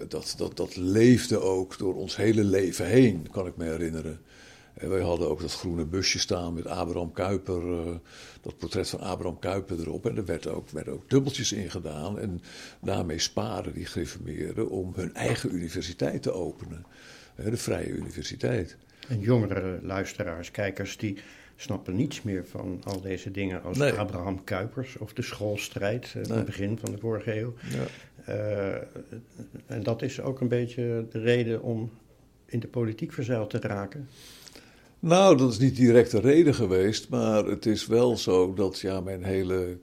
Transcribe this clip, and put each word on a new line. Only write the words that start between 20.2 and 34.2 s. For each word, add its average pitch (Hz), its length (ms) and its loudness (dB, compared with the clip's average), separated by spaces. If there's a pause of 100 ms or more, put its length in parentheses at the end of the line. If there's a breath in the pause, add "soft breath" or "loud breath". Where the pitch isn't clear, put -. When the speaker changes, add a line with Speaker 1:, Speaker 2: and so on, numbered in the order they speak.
Speaker 2:
kijkers, 98 460 -4
die 101 220 -4 (380 loud breath)
snappen 92 400 -6
niets 131 260 -2
meer 92 240 -4
van - 380 -8
al 98 160 -6
deze 95 300 -6
dingen 95 320 -4
als 90 140 -4
Speaker 1:
Nee. 135 160 4
Speaker 2:
Abraham 95 520 -4
Kuypers 110 520 -4
of - 160 -12
de 120 100 -6
schoolstrijd, 104 840 -4 (100)
eh, 107 80 -6
aan 104 60 -6
Speaker 1:
Nee. 110 80 0
Speaker 2:
het 110 100 0
begin 104 320 -4
van 104 140 -6
de 101 60 -8
vorige 110 420 -4
eeuw. 120 140 -6 (160 loud breath)
Speaker 1:
Ja. 131 160 -4 (380 loud breath)
Speaker 2:
Eh, 101 580 -4 (840)
en 117 160 -6
dat 117 200 -2
is 127 180 -6
ook 135 200 -4
een 127 80 0
beetje 120 640 -2
de 113 80 -6
reden 117 440 2
om 113 280 -2 (560)
in 117 140 -4
de 117 80 -8
politiek 113 440 -4
verzeild 117 380 -2
te 120 80 -2
raken? 104 500 -6 (920 loud breath)